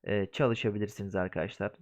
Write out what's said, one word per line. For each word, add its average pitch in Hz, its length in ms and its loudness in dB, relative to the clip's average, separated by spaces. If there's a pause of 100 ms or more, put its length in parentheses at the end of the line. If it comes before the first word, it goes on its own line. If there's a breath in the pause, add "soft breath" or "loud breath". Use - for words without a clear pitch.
e, 101 220 2
çalışabilirsiniz 104 880 0
arkadaşlar. 92 560 -2 (100)